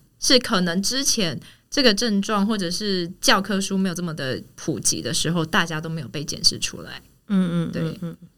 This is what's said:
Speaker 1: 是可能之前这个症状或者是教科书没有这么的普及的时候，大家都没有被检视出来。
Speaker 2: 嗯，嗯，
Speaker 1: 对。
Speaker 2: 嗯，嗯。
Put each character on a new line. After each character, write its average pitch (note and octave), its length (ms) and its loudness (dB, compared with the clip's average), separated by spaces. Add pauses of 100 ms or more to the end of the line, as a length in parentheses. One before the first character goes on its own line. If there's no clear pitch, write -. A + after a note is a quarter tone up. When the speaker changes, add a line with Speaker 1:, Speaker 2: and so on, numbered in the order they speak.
(220)
Speaker 1:
是 C4 180 6
可 A3+ 220 2
能 F3+ 200 2
之 B3+ 220 -2
前 E3 360 0 (300)
这 C#4+ 140 2
个 A3+ 100 8
症 G3+ 280 2
状 G3+ 260 2
或 A3 100 0
者 F3 140 -4
是 F#3 400 -2 (100)
教 A3 200 6
科 G3 180 0
书 G3 180 -2
没 F#3+ 120 2
有 E3+ 60 -4
这 E3+ 60 -6
么 E3+ 120 -4
的 C3+ 280 -4 (140)
普 C3+ 240 -4
及 - 220 0
的 A#2 120 -2
时 - 160 0
候， E3+ 160 0
大 E3+ 200 2
家 E3 140 -4
都 E3 100 -8
没 D#3+ 120 -6
有 A#2+ 60 -10
被 C#3+ 160 -8
检 - 200 -6
视 - 140 4
出 - 240 -6
来。 B2+ 200 -14 (260)
Speaker 2:
嗯， E3+ 420 2
嗯， - 20 -6
Speaker 1:
对。 - 100 -4
Speaker 2:
嗯， E3 200 -2
嗯。 E3 160 -8 (200)